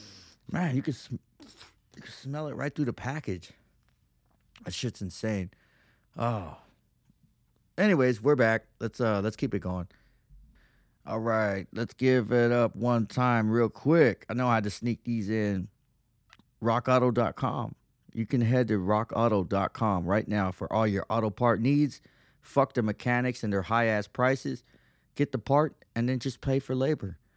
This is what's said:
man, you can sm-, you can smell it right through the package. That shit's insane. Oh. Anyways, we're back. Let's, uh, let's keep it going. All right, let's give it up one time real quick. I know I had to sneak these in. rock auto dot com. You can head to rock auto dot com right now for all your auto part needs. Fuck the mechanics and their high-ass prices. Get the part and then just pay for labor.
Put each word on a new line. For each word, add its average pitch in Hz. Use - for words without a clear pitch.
man, 165
you 139
can 143
sm-, -
you -
can 113
smell 147
it 135
right 135
through 151
the 117
package. 120
That 90
shit's -
insane. 95
Oh. 107
Anyways, 135
we're 143
back. 113
Let's, 113
uh, 110
let's 107
keep 127
it 98
going. 90
All 113
right, 110
let's 110
give 127
it 120
up 120
one 117
time 120
real 113
quick. 143
I -
know 123
I 117
had 110
to 101
sneak 117
these 113
in. 104
rock 117
auto 127
dot 110
com. 117
You 113
can 123
head 120
to 107
rock 107
auto 107
dot 98
com 98
right 98
now 98
for -
all 110
your 98
auto 110
part 113
needs. 143
Fuck -
the 123
mechanics 123
and 104
their 98
high-ass 113
prices. 131
Get 143
the -
part 143
and 120
then 127
just 127
pay 135
for 127
labor. 131